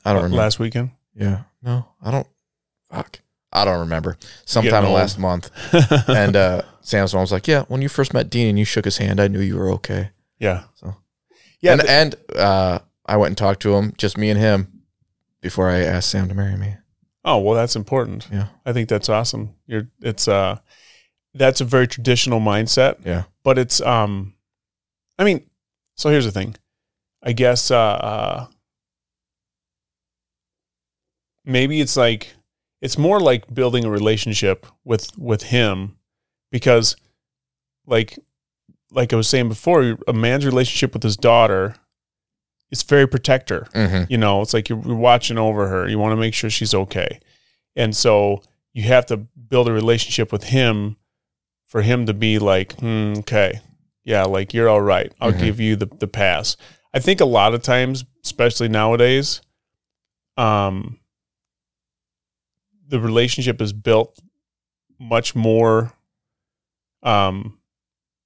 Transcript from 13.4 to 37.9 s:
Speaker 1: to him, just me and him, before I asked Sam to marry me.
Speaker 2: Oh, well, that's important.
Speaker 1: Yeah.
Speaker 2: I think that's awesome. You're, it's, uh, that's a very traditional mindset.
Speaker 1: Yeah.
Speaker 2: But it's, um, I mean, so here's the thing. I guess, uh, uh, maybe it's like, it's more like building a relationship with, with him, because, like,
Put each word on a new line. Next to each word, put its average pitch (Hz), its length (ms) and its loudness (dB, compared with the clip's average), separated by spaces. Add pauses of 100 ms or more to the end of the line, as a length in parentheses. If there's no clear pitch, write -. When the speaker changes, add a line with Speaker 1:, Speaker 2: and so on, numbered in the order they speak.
Speaker 1:
to 101 120 2
him, 104 220 0
just 101 200 -4
me 107 120 0
and 104 100 2
him, 101 420 0 (600)
before 92 280 -2
I 90 100 2
asked 90 300 -2
Sam 95 200 -2
to 95 40 -6
marry 98 220 -4
me. 98 200 -6 (500)
Speaker 2:
Oh, 139 120 0
well, 104 160 0
that's 117 220 -2
important. 110 560 -6
Speaker 1:
Yeah. 98 160 -4 (180)
Speaker 2:
I 127 60 -4
think 117 160 -4
that's 104 220 -2
awesome. 107 460 -4 (120)
You're, 110 220 -8 (120)
it's, 113 240 -6
uh, 98 340 0 (760)
that's 135 260 2
a 131 60 -2
very 127 200 2
traditional 123 540 0
mindset. 110 640 0
Speaker 1:
Yeah. 87 180 -2 (200)
Speaker 2:
But 131 140 4
it's, 123 240 0
um, 104 540 -2 (840)
I 202 60 2
mean, 185 240 0 (460)
so - 140 -2
here's 147 140 4
the 110 80 -2
thing. 98 240 -8 (640)
I 123 120 -4
guess, 123 380 2
uh, 123 60 4
uh, 110 720 -2 (3000)
maybe 135 360 0
it's 135 160 -2
like, 113 360 0 (480)
it's 131 160 -6
more 180 220 2
like 127 340 2
building 123 320 0
a 110 40 -2
relationship 104 760 -2 (180)
with, 113 340 -4
with 120 260 -4
him, 98 540 -2 (540)
because, 120 440 2 (920)
like, 113 340 -2 (720)